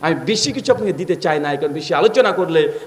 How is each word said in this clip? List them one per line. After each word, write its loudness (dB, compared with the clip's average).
আমি 0
বেশি 0
কিছু 0
আপনাকে 0
দিতে -2
চাই 0
না, -2
কারণ -2
বেশি -4
আলোচনা 2
করলে 0